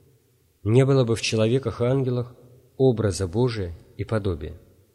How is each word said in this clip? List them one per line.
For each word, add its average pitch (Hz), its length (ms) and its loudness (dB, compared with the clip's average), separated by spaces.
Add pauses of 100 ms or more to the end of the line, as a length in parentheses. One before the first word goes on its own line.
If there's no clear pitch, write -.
(640)
не 113 220 4
было 135 200 2
бы 113 100 0
в 104 60 -6
человеках 113 580 0
и 120 60 0
ангелах 123 500 -2 (400)
образа 104 520 2
Божия 101 500 -2 (200)
и 104 60 -8
подобия. 85 560 -4 (360)